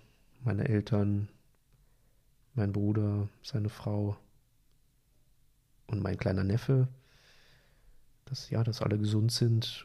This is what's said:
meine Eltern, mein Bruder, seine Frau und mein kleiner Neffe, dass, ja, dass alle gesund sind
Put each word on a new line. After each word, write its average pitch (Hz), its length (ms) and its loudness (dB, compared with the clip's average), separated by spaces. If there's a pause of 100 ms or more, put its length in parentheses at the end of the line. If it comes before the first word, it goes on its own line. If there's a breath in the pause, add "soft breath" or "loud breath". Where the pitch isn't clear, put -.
(420 soft breath)
meine 107 260 0
Eltern, 104 600 0 (1300)
mein 101 180 0
Bruder, 104 560 0 (140)
seine 107 260 -4
Frau 104 480 -4 (1700)
und 101 160 -2
mein 95 140 -2
kleiner 95 260 0
Neffe, 127 460 2 (1400 soft breath)
dass, - 260 -10
ja, 110 140 0
dass 113 180 -2
alle 107 160 2
gesund 107 320 2
sind 113 540 0